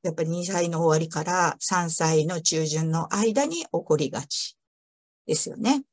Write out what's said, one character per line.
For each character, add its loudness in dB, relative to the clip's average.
や -2
っ -8
ぱ -4
り -2
二 -4
歳 0
の 0
終 6
わ -
り -2
か -4
ら 2
三 0
歳 2
の -4
中 0
旬 0
の 0
間 2
に -4
起 -8
こ 0
り -2
が -6
ち -8
で 0
す -2
よ -12
ね。 0